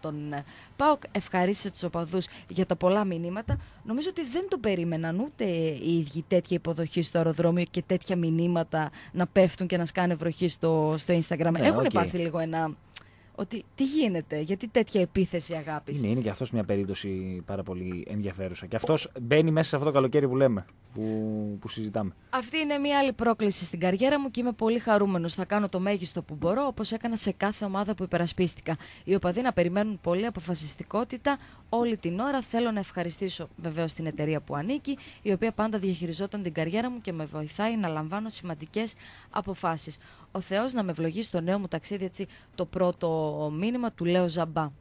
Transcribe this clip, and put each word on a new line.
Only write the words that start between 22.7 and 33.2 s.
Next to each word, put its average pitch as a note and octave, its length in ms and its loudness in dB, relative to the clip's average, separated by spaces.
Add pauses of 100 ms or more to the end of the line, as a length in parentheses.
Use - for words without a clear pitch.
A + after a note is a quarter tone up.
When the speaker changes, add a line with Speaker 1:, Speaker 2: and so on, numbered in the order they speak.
Speaker 1:
μια C#4+ 200 2
άλλη C#4 140 4
πρόκληση A3 520 2
στην E3 160 -6
καριέρα A#3 400 4
μου C4+ 100 -4
και A#3+ 100 -4
είμαι B3 120 0
πολύ A3+ 260 2
χαρούμενος. G3 560 2
Θα F#3+ 100 -2
κάνω G#3 240 0
το F3+ 120 -2
μέγιστο F#3 420 -2
που D3+ 120 -10
μπορώ, F#3+ 320 0
όπως A3 260 -4
έκανα A3+ 240 -4
σε G3+ 160 -2
κάθε G#3 320 -2
ομάδα G3 300 -2
που F#3+ 80 -6
υπερασπίστηκα. E3+ 720 0 (280)
Οι F#3 100 2
οπαδοί F3+ 260 2
να B3+ 120 2
περιμένουν F#3+ 500 2
πολύ F#3 240 0
αποφασιστικότητα G3+ 1120 -4 (300)
όλη A#3 280 2
την F3 240 -4
ώρα. C4+ 220 0
Θέλω A#3 280 0
να G#3+ 100 -2
ευχαριστήσω F3 760 -6